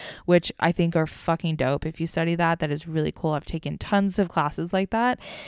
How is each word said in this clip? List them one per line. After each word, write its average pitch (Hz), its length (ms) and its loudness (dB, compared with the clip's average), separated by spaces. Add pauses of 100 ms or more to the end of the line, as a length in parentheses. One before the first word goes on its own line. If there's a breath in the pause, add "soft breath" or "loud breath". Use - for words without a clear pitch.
(240 loud breath)
which 175 360 4
I 170 120 4
think 170 240 2
are 160 100 4
fucking 165 500 -2
dope. 135 280 0
If 160 160 -6
you 165 60 -2
study 165 300 0
that, 170 240 2
that 151 100 -2
is 147 160 -4
really 156 260 0
cool. 156 200 -2
I've 143 120 -2
taken 147 320 -6
tons 196 420 2
of 185 100 2
classes 156 440 -2
like 190 180 0
that, 240 280 0 (300 loud breath)